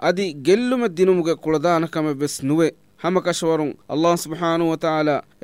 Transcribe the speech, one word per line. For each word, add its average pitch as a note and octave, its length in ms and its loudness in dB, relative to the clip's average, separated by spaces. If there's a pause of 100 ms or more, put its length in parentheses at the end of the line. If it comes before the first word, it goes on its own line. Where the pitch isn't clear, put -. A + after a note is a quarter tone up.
ಅದಿ F3+ 320 0
ಗೆಲ್ಲುಮೆ A3+ 540 2
ದಿನುಮುಗೆ F3 480 2
ಕುಳದಾನಕಮೆ D#3 800 0
ವೆಸ್ C#3 320 -6
ನುವೆ. D#3 440 0 (140)
ಹಮ F3+ 160 0
ಕಶವರುಂ D#3+ 540 -2 (160)
ಅಲ್ಲಾಹ್ E3 280 2
ಸುಬ್ಹಾನಹು E3 540 -2
ವ D#3+ 40 -2
ತಆಲಾ D#3 540 -2 (140)